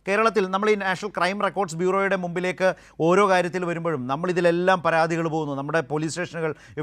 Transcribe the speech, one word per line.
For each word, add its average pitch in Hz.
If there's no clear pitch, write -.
കേരളത്തിൽ 208
നമ്മൾ 196
ഈ -
നാഷണൽ 190
ക്രൈം 185
റെക്കോർഡ്സ് 170
ബ്യൂറോയുടെ 190
മുമ്പിലേക്ക് 180
ഓരോ 180
കാര്യത്തിൽ 180
വരുമ്പോഴും 165
നമ്മൾ 160
ഇതിലെല്ലാം 175
പരാതികൾ 165
പോകുന്നു. 147
നമ്മുടെ 151
പോലീസ് 156
സ്റ്റേഷനുകൾ 165